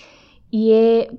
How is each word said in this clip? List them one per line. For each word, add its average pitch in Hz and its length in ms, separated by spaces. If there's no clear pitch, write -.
E 220 140
é, 226 480